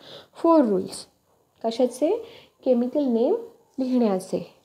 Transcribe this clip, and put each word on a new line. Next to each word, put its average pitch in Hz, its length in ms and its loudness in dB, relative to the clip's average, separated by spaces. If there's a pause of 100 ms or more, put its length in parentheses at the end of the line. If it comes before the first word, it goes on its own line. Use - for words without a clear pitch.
(440)
फोर 330 180 6
रूल्स 196 440 -2 (580)
कशाचे, 262 600 -2 (420)
केमिकल 254 380 2
नेम 254 320 2 (440)
लिहिण्याचे. 208 760 -2 (120)